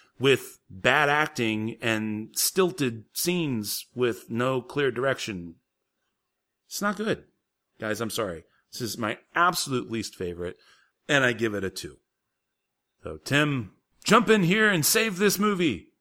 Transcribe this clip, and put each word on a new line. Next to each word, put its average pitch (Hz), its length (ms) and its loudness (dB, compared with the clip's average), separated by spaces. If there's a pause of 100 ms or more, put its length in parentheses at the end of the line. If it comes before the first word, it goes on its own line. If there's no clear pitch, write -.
(180)
with 127 420 2 (100)
bad 131 380 4
acting 117 760 0
and 110 520 -2
stilted 147 800 0
scenes 147 840 -2
with 120 360 -2
no 123 320 0
clear 139 280 -2
direction. 110 680 -4 (1080)
It's - 160 -8
not 202 140 0
good. 208 260 -2 (560)
Guys, 107 220 -4
I'm 113 100 -4
sorry. 90 340 -6 (280)
This - 80 -12
is 117 180 -6
my 113 200 -4 (180)
absolute 160 520 0
least 110 280 -6
favorite, 87 400 -6 (520)
and 143 160 4
I 123 80 4
give 110 220 -2
it 98 80 -2
a 95 80 -2
two. - 280 -14 (1040)
So, 78 140 -10
Tim, 139 540 -2 (320)
jump 208 240 4
in 214 140 6
here 208 260 4
and 175 160 2
save 220 340 2
this 196 200 2
movie. 180 520 0 (100)